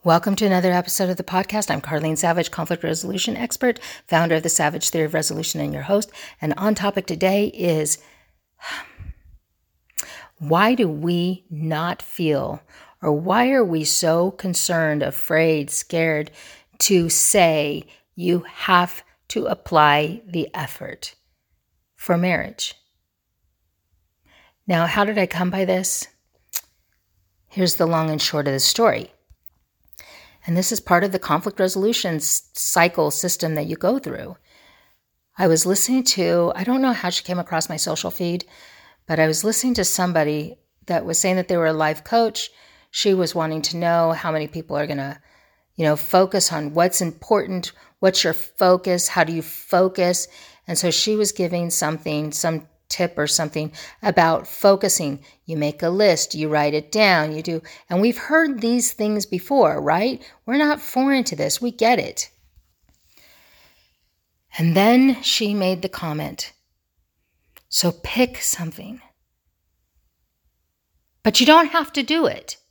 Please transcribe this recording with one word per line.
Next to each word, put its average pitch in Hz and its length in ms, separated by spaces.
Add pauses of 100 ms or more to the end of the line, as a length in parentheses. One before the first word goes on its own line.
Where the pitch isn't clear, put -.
Welcome 175 340
to 214 100
another 185 240
episode 180 400
of 180 60
the 180 60
podcast. 202 460
I'm 156 100
Carlene 156 380
Savage, 175 320
conflict 170 340
resolution 180 540
expert, 240 420 (280)
founder 165 260
of 160 80
the 165 80
Savage 151 400
Theory 160 160
of 156 80
Resolution, 156 480
and 147 100
your 143 120
host. 202 260 (320)
And 151 160
on 214 160
topic 196 320
today 190 440
is, 156 500 (600)
<sighs> - 1800
why 170 340
do 226 160
we 175 640
not 156 500
feel, - 600 (360)
or 156 140
why 190 380
are 262 120
we 165 200
so 170 480
concerned, 165 720
afraid, 156 680
scared 160 640 (480)
to 175 280
say, 160 800 (300)
"You 180 240
have - 640 (240)
to - 180
apply 151 800
the 170 300
effort - 580 (840)
for 175 220
marriage"? - 560 (1900)
Now, 170 220
how 202 180
did 208 140
I 185 80
come 180 240
by 190 120
this? 185 440 (1400)
Here's 185 260
the 165 100
long 160 240
and 156 100
short 147 280
of 135 60
the 135 60
story. - 520 (1400)
And 170 100
this 185 140
is 220 80
part 180 240
of 196 80
the 190 80
conflict 175 400
resolution 190 560
s-, - 380
cycle 170 580
system 170 420
that 151 140
you 156 80
go 233 240
through. - 380 (1000)
I 185 100
was 160 200
listening 247 380
to, 170 500
I 185 80
don't 254 180
know 254 120
how 185 160
she - 140
came 180 140
across 170 320
my 160 80
social 160 320
feed, 175 360 (600)
but 156 140
I 156 80
was 156 160
listening 233 320
to 190 100
somebody 160 720 (300)
that 170 180
was 165 140
saying 185 160
that 180 120
they 180 100
were 165 100
a 160 60
life 156 300
coach. 233 460 (400)
She - 240
was 180 220
wanting 160 280
to 170 140
know 170 360
how 160 180
many 156 160
people 160 280
are 147 120
gonna, 143 340 (540)
you 160 100
know, 151 100
focus 185 560
on 151 220
what's 180 280
important, 180 720 (280)
what's 190 240
your 160 100
focus, 180 760
how 175 140
do 160 100
you 160 100
focus? 185 840 (400)
And 170 80
so 175 140
she 214 260
was 208 160
giving 175 380
something, 151 600
some 160 360 (220)
tip - 280
or 151 80
something 151 460 (320)
about 165 420
focusing. 190 800 (220)
You 165 100
make 147 260
a 170 80
list, 185 460
you 156 140
write 147 240
it 151 180
down, 185 400
you 156 100
do. 160 200 (280)
And 175 120
we've 240 160
heard 302 420
these 233 320
things 208 340
before, 180 560
right? 185 400 (240)
We're 254 120
not 294 240
foreign 262 440
to - 120
this. 151 240
We 240 100
get 233 280
it. - 300 (2250)
And 165 180
then 247 480
she 208 300
made 185 280
the 190 80
comment, 151 640 (1160)
"So 175 240 (100)
pick 247 360
something. - 640 (2250)
But 214 160
you 247 60
don't 311 260
have 320 220
to 277 100
do 320 220
it." - 320 (140)